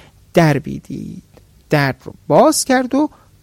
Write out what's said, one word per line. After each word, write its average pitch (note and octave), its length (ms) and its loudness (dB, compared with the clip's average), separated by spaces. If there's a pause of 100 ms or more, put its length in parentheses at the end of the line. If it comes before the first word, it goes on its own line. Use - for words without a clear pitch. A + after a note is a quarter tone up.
(340)
دربی D3+ 440 0
دید. - 440 -14 (480)
درب C#3+ 340 0
رو - 100 -16 (140)
باز A3 360 4
کرد B3+ 300 -2
و D4 160 0 (320)